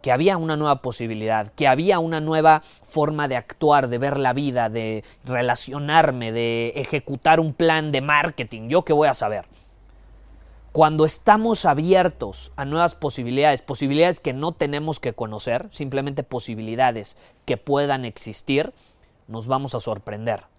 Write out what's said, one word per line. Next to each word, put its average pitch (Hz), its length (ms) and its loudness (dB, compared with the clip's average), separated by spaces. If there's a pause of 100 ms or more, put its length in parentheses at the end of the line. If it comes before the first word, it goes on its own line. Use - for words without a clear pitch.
que 131 100 0
había 170 260 2
una 160 180 -2
nueva 147 260 0
posibilidad, 110 680 -4
que 143 200 0
había 170 320 4
una 165 220 -2
nueva 156 400 6 (220)
forma 151 440 -2
de 131 80 -2
actuar, 139 540 2
de 120 80 -2
ver 139 200 -2
la 131 160 0
vida, 123 360 -2
de 110 340 -6 (220)
relacionarme, 127 1040 0
de 117 440 -2
ejecutar 143 640 0
un 160 140 -2
plan 160 380 2
de 135 100 0
marketing, 135 680 -2
yo 170 160 2
qué 170 80 2
voy 151 140 4
a 131 80 2
saber. 104 300 -4 (1300)
Cuando 156 280 6
estamos 214 600 2
abiertos 160 920 0
a 143 80 -8
nuevas 165 300 0
posibilidades, 135 720 0
posibilidades 143 560 0
que 135 140 -4
no 151 180 -4
tenemos 151 480 -4
que 120 140 -6
conocer, 117 580 -6
simplemente 135 500 -6
posibilidades 117 960 -4 (280)
que 123 120 -2
puedan 139 480 0
existir, 135 720 -4 (520)
nos 113 200 -12
vamos 131 260 -2
a 123 60 -4
sorprender. 107 640 -6 (160)